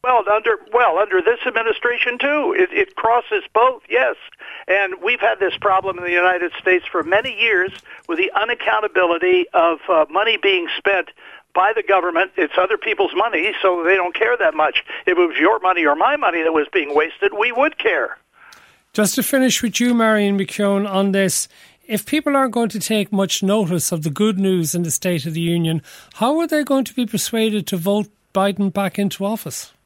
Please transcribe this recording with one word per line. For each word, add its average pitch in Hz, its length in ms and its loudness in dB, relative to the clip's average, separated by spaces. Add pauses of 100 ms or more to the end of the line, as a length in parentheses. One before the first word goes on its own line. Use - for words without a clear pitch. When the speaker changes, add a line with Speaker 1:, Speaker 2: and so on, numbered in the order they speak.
Speaker 1:
Well, 240 260 2
under, 220 300 0 (140)
well, 220 240 4
under 202 240 2
this 226 260 2
administration, 233 720 -2
too. 285 380 0
It, 180 160 2
it - 240 -2
crosses 226 460 0 (100)
both, 240 360 2
yes. 240 280 0 (500)
And 190 340 0
we've 240 200 -2
had 220 180 0
this 185 220 0
problem 190 360 0
in 180 60 -10
the 175 80 -4
United 175 480 2
States 180 260 2
for 165 180 -2
many 208 360 -2
years 196 320 2 (380)
with 165 80 -2
the 185 180 0
unaccountability 185 1160 0
of, 165 340 2
uh, 160 220 4
money 208 340 0
being 185 240 0 (100)
spent 190 340 -2 (420)
by 190 200 2
the 214 100 -2
government. 180 520 0
It's 214 220 0
other 190 200 2
people's - 380 -2
money, 196 460 -2
so 180 240 2
they 190 100 6
don't 175 180 -2
care 233 220 2
that 170 180 2
much. 156 300 0 (220)
If 175 120 2
it 180 40 4
was 160 160 2
your 208 220 4
money 180 260 0
or 147 100 4
my 247 220 2
money 175 260 -2
that 165 80 2
was 151 220 0
being 143 200 -2
wasted, 160 460 0
we 240 140 0
would 285 240 0
care. 151 400 -2 (760)
Speaker 2:
Just 208 240 0
to 254 80 0
finish 262 400 2
with 226 160 -2
you, 247 140 2
Marion 214 440 2
McKeown, 196 480 0
on 196 280 0
this, 196 340 0 (400)
if 214 180 -4
people 294 300 -2
aren't 262 180 2
going 233 160 0
to 214 100 -6
take 214 340 -2
much 196 280 0
notice 190 520 0
of 156 100 -4
the 156 80 -2
good 202 260 0
news 185 380 0
in 175 80 -2
the 160 80 -4
State 170 340 -4
of 160 80 -6
the 165 60 -4
Union, 170 420 0 (340)
how 285 260 0
are 330 60 -2
they 302 180 0
going 269 180 0
to - 100 -8
be 247 120 -2
persuaded 220 640 -2
to 190 100 -4
vote 202 320 -2 (240)
Biden 196 400 0
back 196 260 -4
into 196 240 -4
office? 202 480 -8 (140)